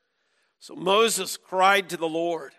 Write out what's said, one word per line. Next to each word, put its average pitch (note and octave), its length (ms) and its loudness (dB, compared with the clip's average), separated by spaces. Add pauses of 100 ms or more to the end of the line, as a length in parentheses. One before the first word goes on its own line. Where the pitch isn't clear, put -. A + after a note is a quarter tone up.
(600)
So - 160 -18
Moses F#3+ 600 0
cried F#3+ 540 2
to E3+ 80 -10
the E3 100 -4
Lord D#3+ 520 -6